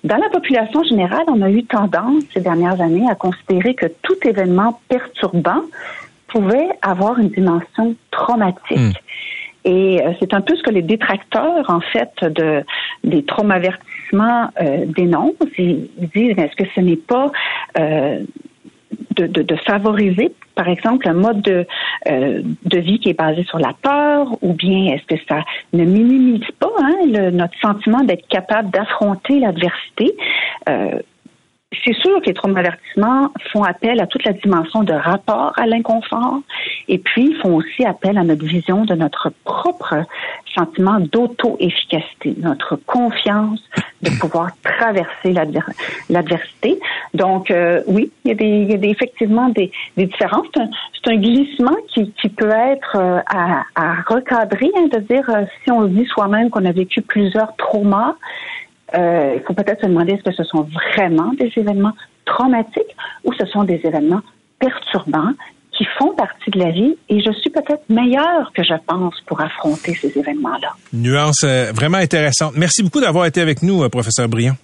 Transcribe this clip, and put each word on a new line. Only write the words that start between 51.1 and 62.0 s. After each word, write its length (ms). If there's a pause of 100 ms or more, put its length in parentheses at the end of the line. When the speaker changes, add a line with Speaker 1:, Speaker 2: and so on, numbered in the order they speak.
Speaker 1:
un 60
glissement 580 (180)
qui, 280
qui 80
peut 220
être, 440
euh, 320
à, 360 (120)
à 200 (120)
recadrer, 720
hein, 160
de 60
dire, 300
euh, 140 (200)
si 80
on 100
se 120
dit 120
soi-même 460
qu'on 140
a 60
vécu 300
plusieurs 560
traumas, 580 (800)
euh, 420
il 60
faut 140
peut-être 260
se 60
demander 260
est-ce 80
que 100
ce 120
sont 180 (340)
vraiment 380
des 240
événements 360 (320)